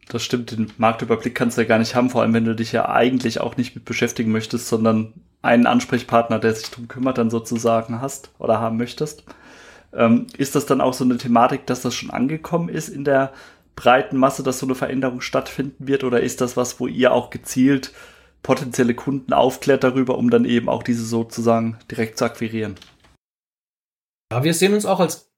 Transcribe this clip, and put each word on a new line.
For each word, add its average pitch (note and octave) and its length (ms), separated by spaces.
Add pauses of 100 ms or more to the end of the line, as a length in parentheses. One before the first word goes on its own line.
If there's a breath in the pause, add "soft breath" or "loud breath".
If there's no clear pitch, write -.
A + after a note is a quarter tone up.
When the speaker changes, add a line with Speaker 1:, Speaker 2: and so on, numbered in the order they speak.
(100)
Speaker 1:
Das A#2 120
stimmt, B2 280
den A2 260
Marktüberblick A2+ 580
kannst A#2 220
du A#2 60
ja A2 40
gar A2+ 120
nicht A2+ 160
haben, B2+ 160
vor A#2+ 100
allem A2+ 140
wenn A2+ 100
du A2+ 100
dich A2 180
ja A2+ 180
eigentlich A#2+ 500
auch A#2 160
nicht A#2+ 180
mit A#2 120
beschäftigen A#2 440
möchtest, A2 380
sondern A2 460 (260)
einen A#2+ 260
Ansprechpartner, A#2 720
der A2+ 140
sich - 180
drum A#2+ 180
kümmert, B2+ 280
dann A2+ 140
sozusagen A2+ 720
hast - 360
oder A2 220
haben A2+ 160
möchtest. A#2+ 480 (680 loud breath)
Ähm, A#2 320 (100)
ist C#3 200
das C3+ 100
dann C3+ 160
auch B2+ 100
so C3 120
eine B2 120
Thematik, B2 480
dass B2+ 160
das A#2+ 140
schon - 160
angekommen D#3+ 580
ist E3 220
in C#3 140
der C3+ 280 (440 loud breath)
breiten C3 420
Masse, C3+ 240
dass B2+ 160
so C3+ 80
eine C3 80
Veränderung B2+ 480
stattfinden C3+ 640
wird, C3+ 160
oder A#2+ 160
ist B2 220
das A#2+ 120
was, B2 260
wo B2+ 60
ihr B2+ 240
auch B2 200
gezielt - 640 (480 loud breath)
potenzielle B2 500
Kunden C3+ 400
aufklärt C3+ 520
darüber, B2+ 340
um A#2+ 100
dann A#2+ 160
eben A#2+ 240
auch B2 140
diese A#2 240
sozusagen A2+ 720 (120)
direkt A2+ 280
zu B2 80
akquirieren? A2 480 (1600)
Speaker 2:
Ja, C3 140
wir E3 80
sehen F#3+ 220
uns G#3 100
auch F#3 160
als - 380